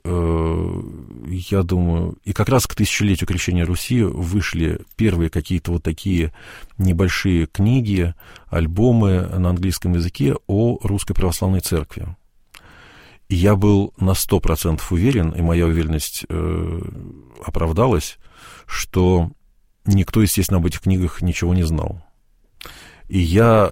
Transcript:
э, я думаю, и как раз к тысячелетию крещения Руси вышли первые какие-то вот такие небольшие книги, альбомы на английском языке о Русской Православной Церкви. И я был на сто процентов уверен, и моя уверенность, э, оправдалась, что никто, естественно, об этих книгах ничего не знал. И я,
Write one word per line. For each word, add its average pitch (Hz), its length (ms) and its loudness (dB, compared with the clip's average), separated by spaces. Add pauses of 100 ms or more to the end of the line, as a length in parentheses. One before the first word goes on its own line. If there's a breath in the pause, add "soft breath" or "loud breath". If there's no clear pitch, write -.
э, 85 760 -2 (460)
я 92 360 -2
думаю, 85 640 0
и - 80 -4
как - 160 0
раз - 180 4
к - 80 -10
тысячелетию 98 520 0
крещения 90 380 0
Руси 101 360 0
вышли 82 800 -2 (160)
первые 87 320 2
какие-то 87 420 -4
вот 85 120 -2
такие 82 500 -2 (440 loud breath)
небольшие 90 680 2
книги, 101 680 0 (360 loud breath)
альбомы 92 720 2 (160)
на 90 140 0
английском 90 420 -2
языке 87 420 -2 (120)
о 113 360 0
Русской 101 300 -4
Православной 92 480 0
Церкви. 80 540 -6 (1120 loud breath)
И 95 60 -2
я 101 200 4
был 101 420 4
на 95 160 2
сто - 280 0
процентов 82 500 0
уверен, 92 380 2
и 85 120 -4
моя 85 240 2
уверенность, 80 640 -2
э, 85 540 -4 (640)
оправдалась, 87 720 0 (480 loud breath)
что 90 680 0 (540)
никто, 98 360 2
естественно, 98 380 2
об 82 60 0
этих - 160 -4
книгах 92 400 0
ничего 87 320 0
не 90 100 2
знал. 80 400 -4 (1040 loud breath)
И 95 120 0
я, 101 520 4